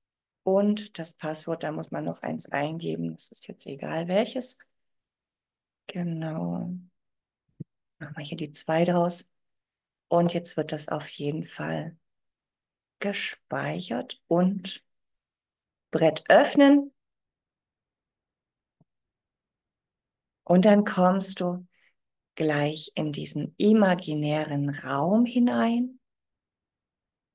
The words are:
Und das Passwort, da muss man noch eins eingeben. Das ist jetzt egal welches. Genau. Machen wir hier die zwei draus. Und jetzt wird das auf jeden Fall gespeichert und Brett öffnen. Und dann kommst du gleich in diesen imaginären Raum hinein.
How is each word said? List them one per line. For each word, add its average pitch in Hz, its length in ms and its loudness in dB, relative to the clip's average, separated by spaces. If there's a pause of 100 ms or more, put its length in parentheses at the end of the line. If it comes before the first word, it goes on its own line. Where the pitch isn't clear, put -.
(440)
Und 202 560 0
das - 140 -10
Passwort, 160 500 -6
da 151 80 -4
muss 160 180 -8
man 156 140 -6
noch 165 180 -8
eins - 260 -6
eingeben. 160 680 -4
Das - 180 -18
ist - 160 -20
jetzt - 180 -14
egal 151 400 -6
welches. 214 500 -2 (1300)
Genau. 170 840 -6 (1300)
Machen 151 180 -14
wir 147 80 -12
hier 156 120 -10
die 151 160 -10
zwei 160 320 0
draus. 175 440 0 (800)
Und 170 260 4
jetzt 175 220 -6
wird 151 140 -4
das 156 180 -6
auf 151 200 -6
jeden 147 340 -6
Fall 160 540 -8 (1040)
gespeichert 180 1300 -6
und 185 560 0 (1080)
Brett 156 380 2
öffnen. 277 640 6 (3500)
Und 180 200 6
dann 208 200 8
kommst 190 560 2
du 180 260 -4 (720)
gleich 151 580 -2
in 151 160 -4
diesen 151 460 -8
imaginären 151 1120 2
Raum 143 560 0
hinein. 240 720 0 (1400)